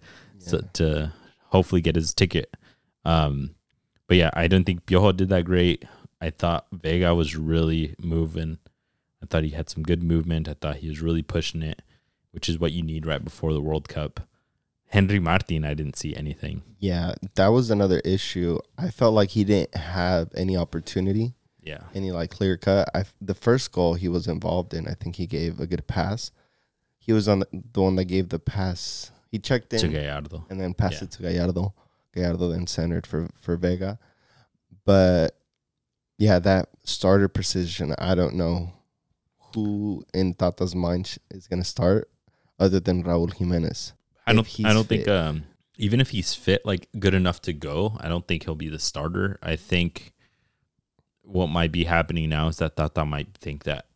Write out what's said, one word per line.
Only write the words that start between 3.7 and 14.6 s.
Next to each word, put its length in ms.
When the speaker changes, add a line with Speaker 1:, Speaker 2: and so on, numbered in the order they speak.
Speaker 1:
but 100
yeah, 160
I 140
don't 160
think 220
Piojo 300
did 140
that 160
great. 400
I 80
thought 420
Vega 440
was 200
really 640
moving. 580
I 40
thought 180
he 80
had 180
some 140
good 200
movement. 440
I 60
thought 240
he 120
was 120
really 220
pushing 400
it, 180
which 160
is 120
what 140
you 100
need 220
right 180
before 300
the 80
World 280
Cup. 300